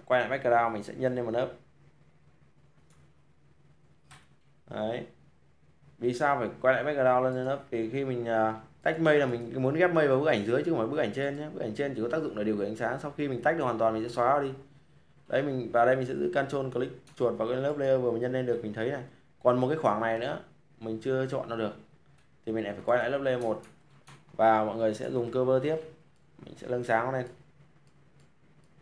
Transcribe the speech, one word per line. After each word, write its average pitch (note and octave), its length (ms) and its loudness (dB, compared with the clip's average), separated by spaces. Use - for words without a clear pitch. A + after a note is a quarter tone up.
quay B2 160 4
lại A2+ 80 -2
background, A#2+ 440 2
mình G#2 100 -6
sẽ - 140 -12
nhân B2+ 180 0
lên A#2+ 100 -4
một A2+ 60 -4
lớp. B2 160 0
Đấy. A2 360 -6
Vì B2 160 -2
sao C#3 260 0
phải A2 100 -2
quay C3 140 4
lại A#2+ 80 -2
background C3 520 2
lên B2+ 100 -4
lớp? C3+ 140 -2
Vì A2+ 200 -4
khi C3+ 160 -4
mình, B2 200 -4
à, A2 360 0
tách D#3+ 180 -2
mây D#3 200 6
là C#3+ 60 4
mình A#2+ 380 -2
muốn C3+ 120 2
ghép F3 180 4
mây D#3 140 4
vào C3 120 4
bức D3+ 80 2
ảnh A2 180 2
dưới B2+ 180 2
chứ E3+ 80 0
không D3+ 80 2
phải A2 80 0
bức C#3+ 100 -4
ảnh A#2 160 0
trên C#3 240 -4
nhé. D3+ 160 -8
Bức - 80 -8
ảnh G#2+ 140 -6
trên C#3+ 200 -4
chỉ A2 60 -4
có A#2+ 100 -2
tác D#3+ 100 -2
dụng C#3 140 -6
để G#2 80 -4
điều G#2+ 140 0
khiển G2+ 100 -2
ánh G#2+ 80 -6
sáng. A#2+ 240 -4
Sau D3 120 -8
khi D3 160 -4
mình B2 140 -4
tách E3 160 2
được D#3 60 -2
hoàn A#2 140 0
toàn A2+ 160 4
mình A2 100 -2
sẽ A#2 60 -6
xóa B2 240 2
nó C#3+ 80 2
đi. C3+ 120 -4
Đấy, C3+ 160 0
mình B2+ 280 -4
vào A#2 140 4
đây B2+ 100 6
mình C3 100 0
sẽ C3 100 -6
giữ C#3+ 160 0
Ctrl C3+ 420 -2
click - 420 -6
chuột A2+ 220 0
vào A2 100 -2
cái B2+ 100 -2
lớp C#3+ 200 -2
layer C3+ 240 2
vừa B2 100 2
mới A#2 80 -2
nhân B2 140 -2
lên B2+ 120 -2
được, A#2+ 180 0
mình G#2+ 100 -6
thấy A2+ 160 -2
này. C#3 140 -6
Còn B2 140 6
một B2+ 100 2
cái D#3 100 0
khoảng A2 240 2
này A2+ 180 0
nữa C#3 200 -4
mình A2 220 -6
chưa C3 240 0
chọn C3 240 -6
nó A#2 60 -6
được G#2+ 180 -2
thì A2+ 60 -4
mình A2 120 -2
lại G2+ 100 -4
phải F#2+ 120 -12
quay A#2+ 140 4
lại A#2 100 -2
lớp C#3 120 -2
layer B2+ 200 0
một. A2 200 -2
Và A2 280 6
mọi G#2+ 140 -2
người A2 160 2
sẽ A#2+ 180 -6
dùng A#2+ 200 -2
cover C3 320 2
tiếp. D#3 120 0
Mình - 120 -18
sẽ - 100 -14
nâng B2 160 -2
sáng A#2+ 300 2
lên. B2+ 120 -2